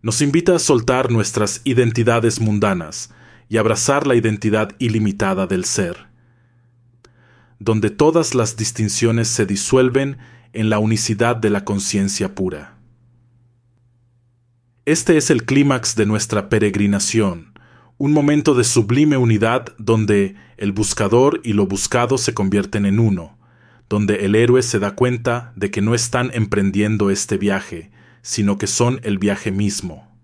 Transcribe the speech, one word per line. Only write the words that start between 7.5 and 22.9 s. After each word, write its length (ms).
donde 300
todas 440
las 240
distinciones 680
se 180
disuelven 720
en 160
la 100
unicidad 560
de 140
la 160
conciencia 680
pura. 440
Este 300
es 140
el 160
clímax 500
de 100
nuestra 440
peregrinación, 1040
un 140
momento 440
de 100
sublime 500
unidad 520
donde 580
el 160
buscador 720
y 80
lo 140
buscado 500
se 160
convierten 520
en 140